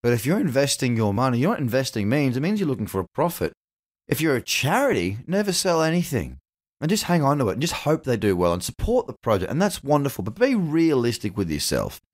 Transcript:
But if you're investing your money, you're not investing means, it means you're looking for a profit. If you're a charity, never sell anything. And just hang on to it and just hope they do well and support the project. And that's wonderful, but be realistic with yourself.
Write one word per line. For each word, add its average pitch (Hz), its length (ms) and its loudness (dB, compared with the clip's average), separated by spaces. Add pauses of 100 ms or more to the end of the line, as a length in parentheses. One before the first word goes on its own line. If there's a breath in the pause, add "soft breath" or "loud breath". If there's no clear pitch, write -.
But 120 100 2
if 113 120 -2
you're 180 160 2
investing 135 560 0
your 107 160 2
money, 123 260 2
you're 151 120 2
not 240 100 -2
investing 117 480 0
means, 135 280 2
it 131 40 -2
means 202 200 -2
you're 175 80 0
looking 110 180 -2
for 95 140 -2
a 87 140 -6
profit. 139 380 -2 (560)
If 143 120 0
you're 151 160 2
a 113 60 -2
charity, 139 840 0
never 196 260 -2
sell 170 300 2
anything. 143 560 -2 (420)
And 151 80 -2
just 208 160 0
hang 175 180 2
on 143 160 2
to 127 120 2
it - 20 -2
and 113 80 -4
just 165 140 -2
hope - 300 -2
they 123 120 0
do 101 180 2
well 87 200 2
and 90 80 -4
support - 440 -2
the - 160 -12
project. 101 280 0
And 147 100 -2
that's 190 240 -2
wonderful, 143 400 0
but - 140 -8
be 254 160 2
realistic 147 840 0
with 95 140 -2
yourself. 64 500 -2 (140)